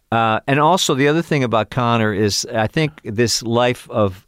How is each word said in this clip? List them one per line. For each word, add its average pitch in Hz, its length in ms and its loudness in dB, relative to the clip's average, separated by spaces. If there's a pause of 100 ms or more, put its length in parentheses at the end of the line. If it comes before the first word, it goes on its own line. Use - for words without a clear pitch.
(120)
Uh, 113 340 2
and 135 140 0
also 160 340 2
the 139 140 2
other 160 140 2
thing 143 220 -2
about 110 260 0
Connor 117 440 0
is 101 400 0
I 110 120 0
think 156 380 -4
this 113 380 -2
life 120 480 0
of, 101 380 -2